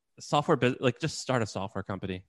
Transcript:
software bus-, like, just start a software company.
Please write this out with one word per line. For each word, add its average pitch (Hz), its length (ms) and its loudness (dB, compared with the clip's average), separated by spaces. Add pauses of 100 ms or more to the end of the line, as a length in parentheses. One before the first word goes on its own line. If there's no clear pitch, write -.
(200)
software 151 360 2
bus-, 127 220 4
like, 127 220 0
just - 180 -4
start 127 240 0
a 107 40 -2
software 98 360 -6
company. 92 460 -6